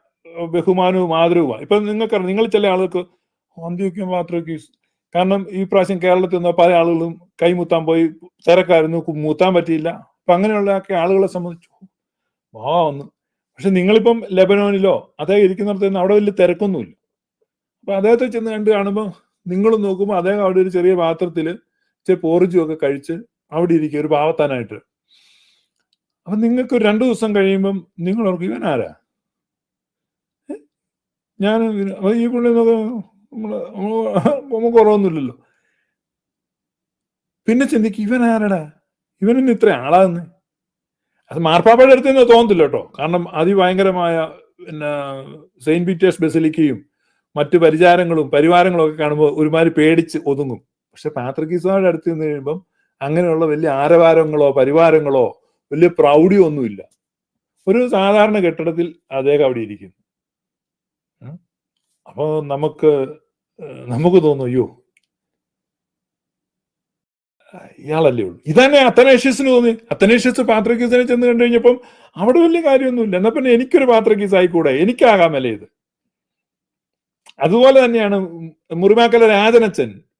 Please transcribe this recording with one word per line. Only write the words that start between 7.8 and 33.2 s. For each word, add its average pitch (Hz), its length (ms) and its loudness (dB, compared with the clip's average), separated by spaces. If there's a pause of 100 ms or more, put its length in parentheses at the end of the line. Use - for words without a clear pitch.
പോയി, 165 220 0 (400)
തിരക്കായിരുന്നു, 170 500 2
കു-, 160 180 -8
മുത്താൻ 156 380 -2
പറ്റിയില്ല. 165 340 -2
അപ്പൊ - 440 -6
അങ്ങനെയുള്ള 196 460 0
ഒക്കെ 196 160 -6
ആളുകളെ 190 320 0
സംബന്ധിച്ചു 175 600 -12 (680)
വാ 143 280 -2
ഒന്ന്. 143 220 -4 (240)
പക്ഷെ - 400 -10
നിങ്ങളിപ്പം 208 540 2 (100)
ലെബനോനിലോ 190 880 0
അദ്ദേഹം 190 200 0
ഇരിക്കുന്നിടത്ത് 196 440 0
നിന്ന് 190 140 -2
അവിടെ 190 160 0
വലിയ 208 180 0
തിരക്കൊന്നുമില്ല. 175 640 -2 (840)
അപ്പൊ 196 140 -6
അദ്ദേഹത്തെ 233 320 2
ചെന്ന് 226 240 -8
കണ്ട് 214 200 -4
കാണുമ്പോ 202 420 -4 (340)
നിങ്ങൾ 202 300 0
നോക്കുമ്പോ 202 400 -4
അദ്ദേഹം 196 260 -2
അവിടെ 190 180 0
ഒരു 185 80 0
ചെറിയ 180 260 0
പാത്രത്തില് 165 560 -4
ഇച്ചിരി - 680 -8
പോറിജും 175 460 0
ഒക്കെ 156 220 -6
കഴിച്ച് 143 260 -6 (400)
അവിടെ 170 220 -2
ഇരിക്കുക 151 260 -2
ഒരു 151 80 -6
പാവത്താനായിട്ട്. 147 680 -2 (1500)
അപ്പൊ 196 120 -8
നിങ്ങൾക്ക് 240 380 -2
ഒരു 226 100 0
രണ്ടു 214 200 2
ദിവസം 220 320 -2
കഴിയുമ്പം 196 500 0 (120)
നിങ്ങൾ 190 300 -4
ഓർക്കും, 180 160 -4
"ഇവൻ 220 200 -8
ആരാ? 120 300 -4 (1600)
ഏ? 349 40 -10 (840)
ഞാൻ 214 220 0
ഇവന്-, 196 340 -6
അപ്പൊ 196 180 -2
ഈ 233 120 -2
പുള്ളി 240 240 -2
നോക്ക-, 226 540 0 (280)